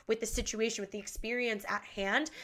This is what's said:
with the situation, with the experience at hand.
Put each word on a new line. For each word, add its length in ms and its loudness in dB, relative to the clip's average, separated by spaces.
with 140 2
the 60 0
situation, 540 2
with 120 -4
the 60 -4
experience 720 0
at 140 0
hand. 480 2